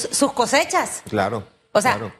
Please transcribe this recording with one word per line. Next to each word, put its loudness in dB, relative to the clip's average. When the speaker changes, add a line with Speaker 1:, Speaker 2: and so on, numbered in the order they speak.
Speaker 1:
sus 2
cosechas. 0
Speaker 2:
Claro, -2
Speaker 1:
O 4
sea, 2
Speaker 2:
claro. -8